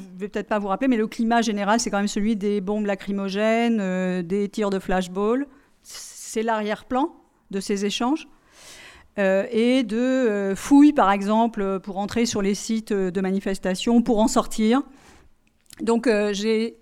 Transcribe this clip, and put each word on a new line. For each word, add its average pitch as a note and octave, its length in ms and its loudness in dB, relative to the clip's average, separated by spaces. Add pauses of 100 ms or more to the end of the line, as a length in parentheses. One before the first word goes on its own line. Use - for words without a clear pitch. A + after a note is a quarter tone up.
(180)
vais G3 100 -8
peut-être G#3 220 -8
pas G#3+ 100 0
vous G3+ 80 -4
rappeler, G3+ 220 0
mais B3 80 4
le A3 100 0
climat A#3 340 0
général, G#3 380 0
c'est A#3 100 -4
quand G3 100 -2
même G3+ 100 0
celui G#3+ 260 -2
des G#3 240 -2
bombes G#3 260 -4
lacrymogènes, G3+ 920 0
euh, F#3 420 -2
des G3 280 -4
tirs G3+ 200 -4
de G3 100 -2
flashball. G3 680 -2 (340)
C'est - 640 -10
l'arrière-plan A3+ 720 -2 (340)
de F#3+ 120 -6
ces G3+ 240 -2
échanges. A#3+ 420 -2 (880)
Euh, G3 320 2
et A#3+ 340 4
de, G#3 120 -4
euh, A3+ 640 0
fouilles, C#4+ 340 8
par A#3+ 200 4
exemple, G3+ 680 0
pour F#3+ 200 -8
entrer A3 260 0
sur A3+ 160 -2
les G3 140 0
sites, A3 360 -4
euh, F#3+ 180 0
de F3+ 120 -2
manifestations, G3 800 0
pour A#3 180 2
en A3 80 4
sortir. A3+ 540 2 (1000)
Donc, A3+ 260 0
euh, G#3 280 2
j'ai, A3 480 -2